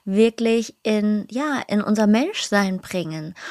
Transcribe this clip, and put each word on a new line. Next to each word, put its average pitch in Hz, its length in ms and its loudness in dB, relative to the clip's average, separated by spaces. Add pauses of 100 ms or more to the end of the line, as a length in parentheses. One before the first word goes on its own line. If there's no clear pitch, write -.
wirklich 226 800 2
in, 214 480 0
ja, 269 360 -4
in 208 160 0
unser 214 240 2
Menschsein 208 720 2
bringen. 160 560 -8 (160)